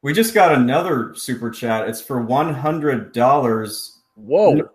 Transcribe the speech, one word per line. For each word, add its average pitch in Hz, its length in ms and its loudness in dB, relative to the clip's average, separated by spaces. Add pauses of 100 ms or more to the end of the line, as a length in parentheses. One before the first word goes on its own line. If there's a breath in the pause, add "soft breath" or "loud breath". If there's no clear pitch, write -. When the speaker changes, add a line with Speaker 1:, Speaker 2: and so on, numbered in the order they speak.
Speaker 1:
we 143 100 -4
just 226 220 0
got 180 200 6
another 131 600 0
super 117 360 -8
chat. 110 380 -4
It's 117 120 -8
for 127 200 -6
one 135 320 -2
hundred 143 600 -4
dollars. 117 840 0 (160)
Speaker 2:
Whoa. 147 400 2
Speaker 1:
No, - 200 -2